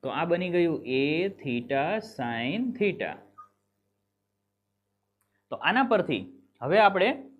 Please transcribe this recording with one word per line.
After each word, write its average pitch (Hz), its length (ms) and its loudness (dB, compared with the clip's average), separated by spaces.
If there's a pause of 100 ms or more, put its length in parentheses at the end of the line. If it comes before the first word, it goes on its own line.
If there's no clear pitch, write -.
તો 135 60 -6
આ 131 160 -2
બની 175 260 0
ગયું 170 360 2
A 147 420 0
theta 135 560 -2 (140)
sin 127 640 -4 (100)
theta. 160 400 -2 (2500)
તો - 60 -8
આના 226 280 2
પરથી 165 580 -2 (200)
હવે 156 160 2
આપણે 202 600 4